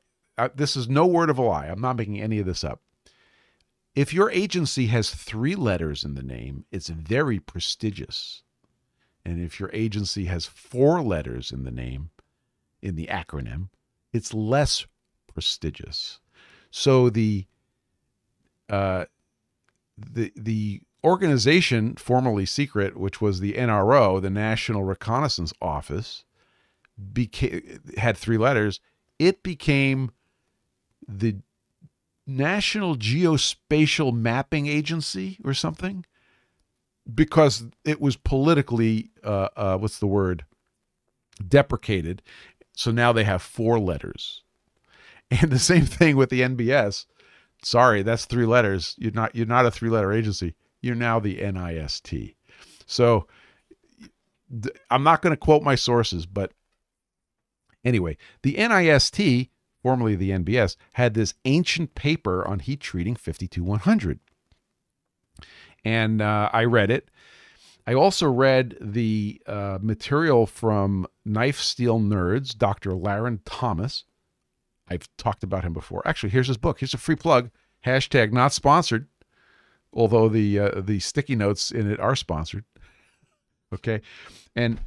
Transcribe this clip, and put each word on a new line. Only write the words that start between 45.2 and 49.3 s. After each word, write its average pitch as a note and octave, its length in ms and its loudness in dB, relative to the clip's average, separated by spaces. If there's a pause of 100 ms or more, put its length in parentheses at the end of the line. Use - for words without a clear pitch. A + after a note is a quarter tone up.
And D#3 200 4
the C3 80 4
same E3+ 260 6
thing D#3+ 320 4
with C3 140 6
the B2+ 120 2
N B2+ 120 0
B A#2+ 160 0
S. A#2 360 0 (580)
Sorry, A#2 380 6
that's A2+ 220 -2
three A#2+ 220 0
letters. A2 520 2
You're A2+ 140 -4
not, A2+ 220 -2